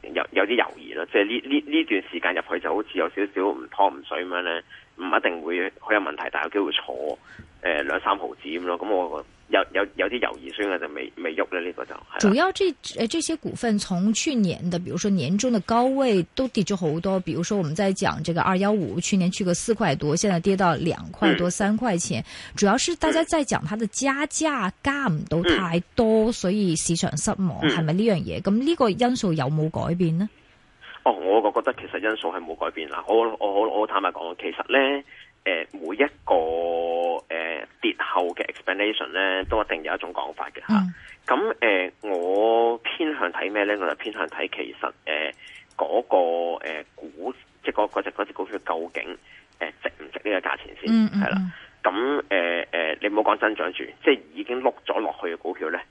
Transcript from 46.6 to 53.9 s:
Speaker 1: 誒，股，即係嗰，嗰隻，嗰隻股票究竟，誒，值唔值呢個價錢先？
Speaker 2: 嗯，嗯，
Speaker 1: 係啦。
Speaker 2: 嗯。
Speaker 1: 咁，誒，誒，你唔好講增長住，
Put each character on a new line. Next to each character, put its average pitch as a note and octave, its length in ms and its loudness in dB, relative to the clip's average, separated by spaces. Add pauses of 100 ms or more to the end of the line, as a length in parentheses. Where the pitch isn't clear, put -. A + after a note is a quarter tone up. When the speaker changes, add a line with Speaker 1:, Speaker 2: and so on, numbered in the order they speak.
Speaker 1:
誒， D#2 180 -6 (120)
股， E2+ 380 -10 (300)
即 - 80 -4
係 - 20 -10
嗰， G#2 160 0
嗰 G2 120 -4
隻， G2 100 -6
嗰 G2+ 140 -4
隻 - 80 -20
股 F#2+ 120 -6
票 G2+ 200 -10
究 E2 280 -4
竟， D2 100 -8 (560)
誒， D#2+ 120 -6 (120)
值 - 160 -4
唔 D#2 40 -14 (100)
值 - 160 -6
呢 F#2 120 0
個 - 80 -4
價 C2+ 80 -2
錢 - 80 -16 (160)
先？ - 60 -12
Speaker 2:
嗯， A3 260 4
嗯， G3+ 80 2
Speaker 1:
係 - 80 2
啦。 - 80 0
Speaker 2:
嗯。 F#3 140 -2 (320)
Speaker 1:
咁， B2 460 2
誒， E2+ 420 0
誒， D#2+ 300 -2
你 G#2 80 -2
唔 G2+ 140 -2
好 G#2 100 4
講 A2 60 0
增 G#2+ 160 2
長 F2+ 180 -4
住， - 100 -8 (220)